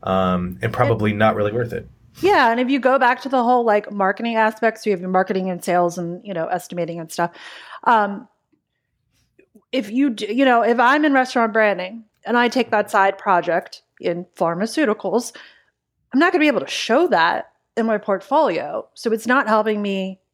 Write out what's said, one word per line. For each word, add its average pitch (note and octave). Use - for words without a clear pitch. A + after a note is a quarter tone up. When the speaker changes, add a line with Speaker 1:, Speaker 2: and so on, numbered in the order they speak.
Speaker 1:
um, F#2
and A2
probably G#2+
Speaker 2:
It G#2
Speaker 1:
not G#2+
really G#2
worth A#2
it. F2+
Speaker 2:
Yeah, D#4+
and A#3
if B3+
you C#4
go B3+
back B3
to C#4
the B3+
whole, A#3+
like, G#3
marketing G3+
aspects, A3
so G#3+
you G3+
have F3
your F#3
marketing F#3
and F3
sales F3
and, F3
you G3+
know, E3
estimating E3+
and D#3+
stuff. E3+
Um, G#3+
if A3+
you C4+
d-, G#3
you C4
know, A#3+
if A#3
I'm C4+
in D4+
restaurant B3+
branding G#3
and A3+
I A#3+
take A#3
that G#3
side G3
project E3+
in F3
pharmaceuticals, G#3
I'm C4
not F4
gonna F4+
be D4+
able A3+
to C3+
show D4+
that E3+
in A3
my A3
portfolio. G3
So -
it's A3
not B3+
helping G#3+
me F#3+